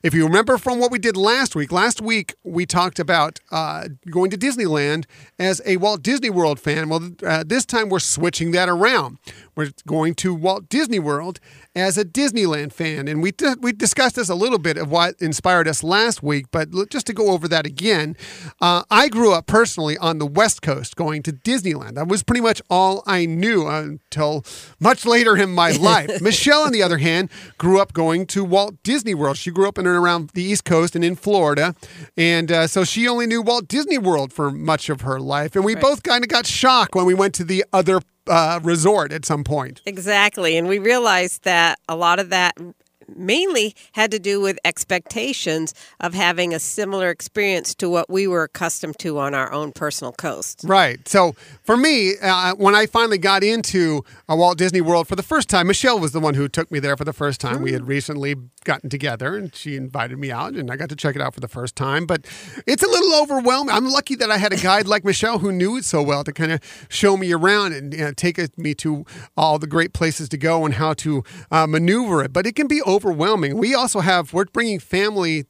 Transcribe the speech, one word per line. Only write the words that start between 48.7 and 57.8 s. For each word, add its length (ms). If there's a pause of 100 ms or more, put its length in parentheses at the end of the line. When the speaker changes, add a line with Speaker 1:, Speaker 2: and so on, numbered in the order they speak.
Speaker 2:
to 200
on 140
our 180
own 200
personal 420
coast. 520
Speaker 1:
Right. 420
So 280 (280)
for 120
me, 460
uh, 340
when 200
I 100
finally 320
got 260
into, 600 (260)
uh, 60
Walt 220
Disney 240
World 260
for 80
the 80
first 260
time, 180
Michelle 320
was 120
the 80
one 160
who 120
took 240
me 80
there 160
for 80
the 100
first 280
time. 200
We 120
had 100